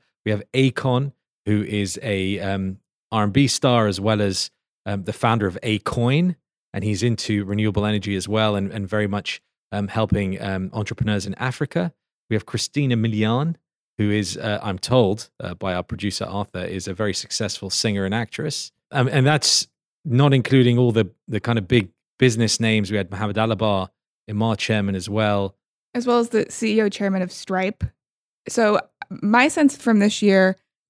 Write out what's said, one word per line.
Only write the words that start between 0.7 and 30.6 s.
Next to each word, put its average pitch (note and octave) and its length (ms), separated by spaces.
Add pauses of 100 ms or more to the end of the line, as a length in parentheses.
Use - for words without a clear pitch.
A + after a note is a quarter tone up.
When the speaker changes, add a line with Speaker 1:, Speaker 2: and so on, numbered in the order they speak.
Speaker 1:
who G#2 180
is G2+ 380
a, G2 380
um, F#2+ 380 (340)
R A2 120
and G2+ 100
B C#3 140
star, B2 400
as F#2+ 120
well G#2 220
as, F#2+ 300 (340)
um, G2 180
the G#2 100
founder A2+ 340
of F2+ 160
Acoin, B2 720 (380)
and F2 100
he's G#2 200
into G#2+ 420
renewable G#2 400
energy G#2 300
as F#2 120
well, G#2+ 280
and, G2 160
and G2+ 160
very G#2+ 200
much, G2 340 (300)
um, G2+ 160
helping, G2+ 540
um, F#2+ 320
entrepreneurs G#2 520
in G2 100
Africa. D3+ 580 (360)
We A2 60
have G#2+ 100
Christina - 500
Milian, A2+ 600 (420)
who G#2 140
is, G2+ 260
uh, G#2 240
I'm F#2+ 160
told, G#2+ 520 (100)
uh, F#2 160
by F#2+ 180
our F2+ 100
producer G2 420
Arthur, F#2 400
is F2+ 220
a F#2+ 60
very G#2 200
successful - 560
singer G2 360
and F#2+ 80
actress. - 580 (200)
Um, C3 160
and C3 180
that's - 420 (360)
not C3+ 300
including B2 440
all B2 140
the, G#2+ 180 (180)
the G#2 120
kind A#2 180
of F#2+ 100
big A2+ 220 (300)
business A#2 400
names. A2 320
We G#2+ 60
had F#2 120
Mohamed G2+ 280
Alaba, G#2+ 520 (400)
Emar A2 280
Chairman G2+ 380
as F#2 140
well. G2+ 460 (380)
Speaker 2:
As A#3+ 120
well A#3+ 140
as A#3 100
the A3 200
C A3 280
E A3 40
O G#3 80
Chairman F#3+ 320
of F3+ 100
Stripe. F#3+ 540 (640)
So G#3+ 320 (280)
my A#3 380
sense D#4 300
from A3 220
this G#3 220
year, F#3+ 360 (320)